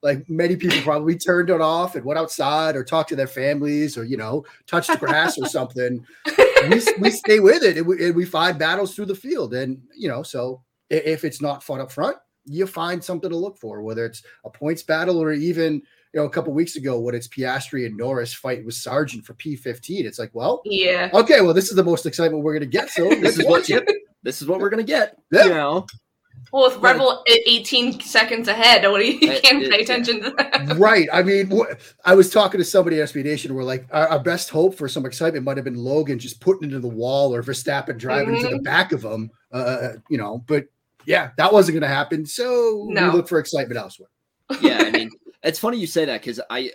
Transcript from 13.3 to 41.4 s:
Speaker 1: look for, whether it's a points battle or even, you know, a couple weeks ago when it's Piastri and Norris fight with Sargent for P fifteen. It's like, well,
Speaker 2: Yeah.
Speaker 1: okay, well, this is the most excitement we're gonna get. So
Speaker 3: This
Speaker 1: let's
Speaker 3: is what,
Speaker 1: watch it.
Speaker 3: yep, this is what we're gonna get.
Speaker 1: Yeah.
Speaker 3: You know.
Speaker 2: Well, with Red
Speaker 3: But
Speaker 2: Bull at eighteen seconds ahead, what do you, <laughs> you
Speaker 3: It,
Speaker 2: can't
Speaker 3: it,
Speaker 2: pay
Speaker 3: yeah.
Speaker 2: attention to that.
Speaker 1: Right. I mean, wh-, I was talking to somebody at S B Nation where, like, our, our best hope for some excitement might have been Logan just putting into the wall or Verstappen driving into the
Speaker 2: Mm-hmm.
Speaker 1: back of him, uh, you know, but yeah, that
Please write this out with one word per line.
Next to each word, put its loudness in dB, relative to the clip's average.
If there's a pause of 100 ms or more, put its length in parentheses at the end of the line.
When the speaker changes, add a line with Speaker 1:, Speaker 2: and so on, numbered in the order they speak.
Speaker 1:
look -8
for, -14
whether -6
it's -14 (220)
a -16
points -6
battle 0
or 0
even, -2 (400)
you -2
know, 2
a -4
couple -4
weeks -2
ago -4
when -6
it's -10
Piastri -6
and -10
Norris -6
fight -8
with -12
Sargent -6
for -20
P -10
fifteen. -8
It's -12
like, -8
well, -4
Speaker 2:
Yeah. 0
Speaker 1:
okay, 8
well, 4
this 2
is -2
the 6
most 0
excitement 0
we're -2
gonna -2
get. -2
So 0
Speaker 3:
This 4
Speaker 1:
let's 2
Speaker 3:
is 2
what, 4
Speaker 1:
watch 4
it. 2
Speaker 3:
yep, 2 (260)
this -8
is -10
what 0
we're 0
gonna -2
get. 0 (120)
Speaker 1:
Yeah. 8
Speaker 3:
You 6
know. -2 (640)
Speaker 2:
Well, 8
with -10
Red 4
Speaker 3:
But -4
Speaker 2:
Bull 0
at 8
eighteen 0
seconds 0
ahead, 6
what 2
do 2
you, 0
<laughs> -
you 4
Speaker 3:
It, -2
Speaker 2:
can't 4
Speaker 3:
it, -2
Speaker 2:
pay 2
Speaker 3:
yeah. 2
Speaker 2:
attention -2
to -4
that. -2
Speaker 1:
Right. 6
I 4
mean, 0
wh-, 0 (320)
I 8
was 8
talking 2
to 0
somebody 2
at 2
S -4
B -6
Nation -4
where, -6
like, -6
our, 2
our 0
best -4
hope 2
for -8
some -6
excitement -4
might -4
have -8
been -8
Logan -2
just -14
putting 2
into -8
the -8
wall 0
or -4
Verstappen -6
driving -2
into -2
the -2
Speaker 2:
Mm-hmm. -6
Speaker 1:
back 0
of -6
him, -8 (220)
uh, -4 (180)
you -2
know, -8
but 0 (400)
yeah, 0
that 4